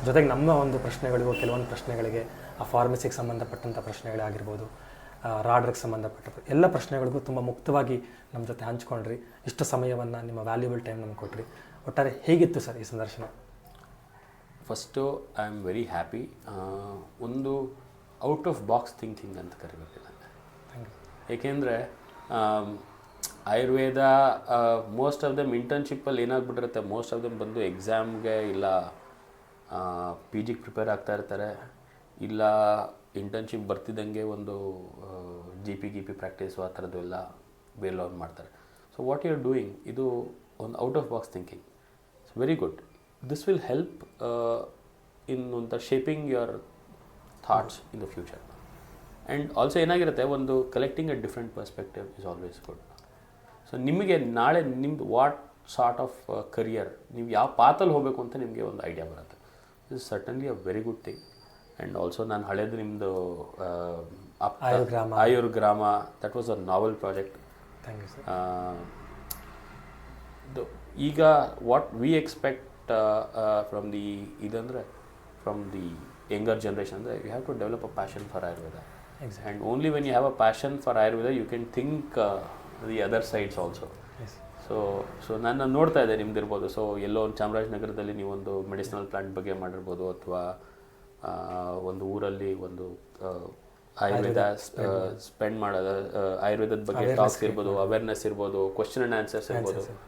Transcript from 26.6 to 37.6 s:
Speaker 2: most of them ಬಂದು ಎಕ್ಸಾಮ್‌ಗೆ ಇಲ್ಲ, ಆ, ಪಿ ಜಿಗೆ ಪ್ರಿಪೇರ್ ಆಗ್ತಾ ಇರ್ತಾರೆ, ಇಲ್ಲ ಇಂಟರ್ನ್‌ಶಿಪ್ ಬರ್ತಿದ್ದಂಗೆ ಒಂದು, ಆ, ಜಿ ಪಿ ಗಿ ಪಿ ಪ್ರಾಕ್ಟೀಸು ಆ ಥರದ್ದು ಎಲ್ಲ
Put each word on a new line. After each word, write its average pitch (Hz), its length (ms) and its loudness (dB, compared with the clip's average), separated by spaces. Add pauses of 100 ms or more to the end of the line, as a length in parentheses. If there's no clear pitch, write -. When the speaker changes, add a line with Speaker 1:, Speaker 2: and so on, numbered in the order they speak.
Speaker 2:
most 104 280 -4
of 117 100 -2
them 117 200 -4
ಬಂದು 110 220 -4
ಎಕ್ಸಾಮ್‌ಗೆ 110 880 0
ಇಲ್ಲ, 95 140 0 (1040)
ಆ, 90 420 -4 (180)
ಪಿ 107 120 -2
ಜಿಗೆ 117 180 -4
ಪ್ರಿಪೇರ್ 110 280 -4
ಆಗ್ತಾ 104 260 -2
ಇರ್ತಾರೆ, 104 560 -6 (500)
ಇಲ್ಲ 107 220 -2 (720)
ಇಂಟರ್ನ್‌ಶಿಪ್ 104 520 -6
ಬರ್ತಿದ್ದಂಗೆ 107 540 -4
ಒಂದು, 101 560 -6
ಆ, 90 840 -14
ಜಿ 101 120 -6
ಪಿ 98 140 -6
ಗಿ 101 120 -6
ಪಿ 98 120 -10
ಪ್ರಾಕ್ಟೀಸು 95 500 -8
ಆ 92 60 -4
ಥರದ್ದು 90 300 -8
ಎಲ್ಲ 90 380 -8 (440)